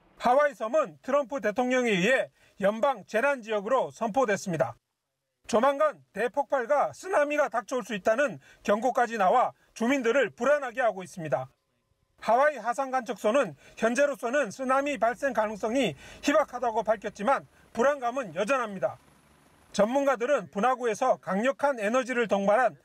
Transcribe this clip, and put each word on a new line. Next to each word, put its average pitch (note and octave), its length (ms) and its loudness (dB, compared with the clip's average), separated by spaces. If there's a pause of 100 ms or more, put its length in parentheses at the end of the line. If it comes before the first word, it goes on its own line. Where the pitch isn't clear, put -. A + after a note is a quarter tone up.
(180)
하와이 C#4 360 2
섬은 A3+ 460 -2
트럼프 C#4 400 -2
대통령에 B3 500 0
의해 G3+ 400 0 (300)
연방 G#3+ 460 0
재난 C4+ 340 0
지역으로 G#3 500 -2
선포됐습니다. G3 880 -2 (680)
조만간 C4+ 680 0
대폭발과 A#3+ 800 -2
쓰나미가 D4 560 0
닥쳐올 A#3+ 360 -4
수 A3+ 100 -10
있다는 A3 440 0 (260)
경고까지 A#3 520 0
나와 G3+ 360 4 (200)
주민들을 A#3+ 580 0
불안하게 C4 520 -2
하고 F#3+ 200 0
있습니다. D3+ 460 -6 (720)
하와이 C4+ 360 2
하산 B3 360 -4
관측소는 A3+ 640 -2 (200)
현재로서는 B3 760 0
쓰나미 C4+ 460 -2
발생 A#3+ 340 0
가능성이 G#3+ 640 -2 (260)
희박하다고 B3 640 0
밝혔지만 G#3+ 640 -2 (240)
불안감은 A#3+ 640 0
여전합니다. G#3+ 600 -2 (760)
전문가들은 B3 800 0
분화구에서 A#3 640 0
강력한 B3 640 -2
에너지를 A#3 480 0
동반한 G3+ 560 2